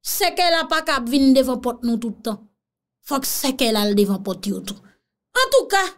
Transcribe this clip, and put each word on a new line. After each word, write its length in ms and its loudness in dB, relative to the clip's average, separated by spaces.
Sèkèy 480 0
la 180 0
pa 140 0
ka 160 0
ap 80 -6
vin 280 4
devan 280 2
pòt 220 -6
nou 140 0
tout 240 -8
tan. 180 -6
Fòk 200 -2
sèkèy 440 0
la 160 0
al 80 0
devan 280 2
pòt 260 -6
yo 140 -6
tou. 120 -12
Antouka 460 2